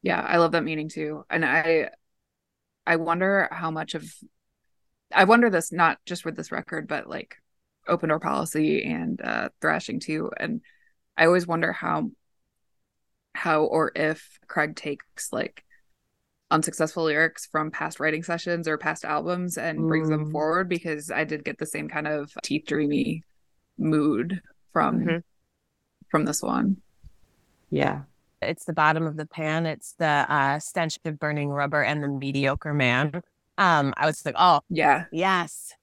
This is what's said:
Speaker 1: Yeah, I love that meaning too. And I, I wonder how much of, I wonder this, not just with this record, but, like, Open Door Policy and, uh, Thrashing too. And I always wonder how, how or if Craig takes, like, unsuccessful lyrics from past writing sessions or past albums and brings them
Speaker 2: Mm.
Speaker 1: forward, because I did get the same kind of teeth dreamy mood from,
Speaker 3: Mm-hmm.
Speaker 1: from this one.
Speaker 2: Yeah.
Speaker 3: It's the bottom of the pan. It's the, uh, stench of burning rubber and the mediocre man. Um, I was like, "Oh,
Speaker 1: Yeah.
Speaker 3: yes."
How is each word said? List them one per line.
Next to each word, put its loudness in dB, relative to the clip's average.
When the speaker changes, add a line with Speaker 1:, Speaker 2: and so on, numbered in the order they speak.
Speaker 1:
Yeah, 0
I 0
love 4
that 2
meaning -4
too. -8
And 0
I, 2
I 4
wonder 2
how -6
much -6
of, -10
I 8
wonder 8
this, 0
not 2
just -10
with -6
this -10
record, -6
but, -6
like, -12
Open 0
Door 2
Policy 0
and, -4
uh, -4
Thrashing -2
too. -6
And -6
I 6
always 4
wonder 0
how, -4
how 2
or 2
if -4
Craig -2
takes, -10
like, -6
unsuccessful 0
lyrics 0
from -2
past -8
writing 0
sessions -2
or 0
past -4
albums -2
and -2
brings 2
them 0
Speaker 2:
Mm. -6
Speaker 1:
forward, 0
because -6
I 0
did -6
get -6
the -4
same -8
kind -4
of -6
teeth -4
dreamy 0
mood 0
from, 2
Speaker 3:
Mm-hmm. 0
Speaker 1:
from 2
this -2
one. 2
Speaker 2:
Yeah. 0
Speaker 3:
It's -6
the -6
bottom 4
of -4
the -8
pan. -2
It's -8
the, 4
uh, 2
stench -4
of -6
burning -2
rubber 0
and 0
the -2
mediocre -2
man. 2
Um, 4
I 0
was -2
like, -4
"Oh, 6
Speaker 1:
Yeah. 2
Speaker 3:
yes." -2